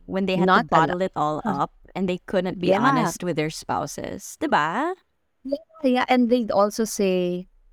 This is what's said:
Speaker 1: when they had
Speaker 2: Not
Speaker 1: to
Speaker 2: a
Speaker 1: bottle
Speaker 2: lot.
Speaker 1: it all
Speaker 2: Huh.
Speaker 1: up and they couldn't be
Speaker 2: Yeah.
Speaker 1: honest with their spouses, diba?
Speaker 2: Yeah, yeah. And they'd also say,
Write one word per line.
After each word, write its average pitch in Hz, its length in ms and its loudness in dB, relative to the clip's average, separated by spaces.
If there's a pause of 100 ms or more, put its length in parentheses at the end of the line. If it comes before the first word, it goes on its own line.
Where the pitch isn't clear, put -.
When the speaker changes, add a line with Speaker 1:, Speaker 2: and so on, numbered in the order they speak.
Speaker 1:
when 190 200 -4
they 190 120 0
had 175 80 4
Speaker 2:
Not 170 240 6
Speaker 1:
to 175 60 2
Speaker 2:
a 160 40 6
Speaker 1:
bottle 170 200 2
Speaker 2:
lot. 190 60 0
Speaker 1:
it 185 100 -6
all 151 280 -2
Speaker 2:
Huh. 143 200 -2
Speaker 1:
up - 100 -6 (220)
and 190 120 -2
they 180 200 -4
couldn't 185 320 -2
be 175 80 -2
Speaker 2:
Yeah. 190 120 2
Speaker 1:
honest 233 440 0
with 175 120 -2
their 156 140 -2
spouses, - 920 -8
diba? 226 540 0 (500)
Speaker 2:
Yeah, 277 140 -6 (260)
yeah. 254 240 2
And 247 220 4
they'd 233 220 2
also 208 340 2
say, 180 640 -2 (260)